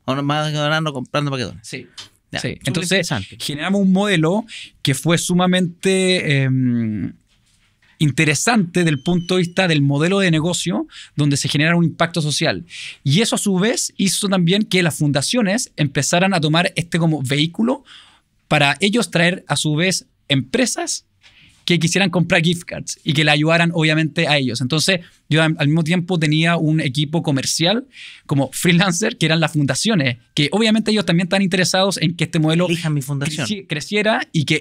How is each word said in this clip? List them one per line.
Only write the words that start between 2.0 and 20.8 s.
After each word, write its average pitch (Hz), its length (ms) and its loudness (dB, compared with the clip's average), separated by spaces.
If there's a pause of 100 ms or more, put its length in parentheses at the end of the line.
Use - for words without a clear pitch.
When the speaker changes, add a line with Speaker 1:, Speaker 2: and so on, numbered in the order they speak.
Speaker 1:
Ya, - 80 -6
Speaker 2:
Sí. 135 80 -6
Speaker 1:
súper - 200 -10
Speaker 2:
Entonces, 175 240 -4
Speaker 1:
interesante. 151 480 -4
Speaker 2:
generamos 170 400 -4
un 190 120 4
modelo 185 520 2 (380)
que 139 120 2
fue 170 240 0
sumamente, 180 1200 0
em, 120 720 0 (840)
interesante 160 840 2
del 156 180 2
punto 175 360 0
de 185 60 2
vista 175 260 0
del 151 120 2
modelo 143 380 2
de 185 140 2
negocio 175 560 -2 (260)
donde 143 220 2
se - 120 -4
genera 160 280 2
un 170 80 4
impacto 170 360 0
social. 139 460 -2 (380)
Y 147 160 4
eso 226 160 0
a - 20 -2
su 202 160 0
vez 214 420 0
hizo 196 320 0
también 190 360 2
que 180 180 0
las 165 160 0
fundaciones 185 800 0
empezaran 175 580 0
a 170 60 0
tomar 160 340 2
este 170 240 -4
como 160 240 0
vehículo 165 640 -2 (640)
para 147 320 2
ellos 208 320 0
traer 175 340 0
a - 80 -2
su 151 220 0
vez 175 300 -2 (200)
empresas 180 800 -2 (580)